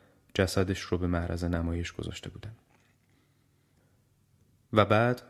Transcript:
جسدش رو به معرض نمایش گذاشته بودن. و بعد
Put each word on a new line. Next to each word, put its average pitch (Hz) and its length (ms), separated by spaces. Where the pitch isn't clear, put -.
جسدش 95 460
رو - 180
به 90 100
معرض 85 360
نمایش 85 480
گذاشته - 380
بودن. - 260
و 107 120
بعد 113 440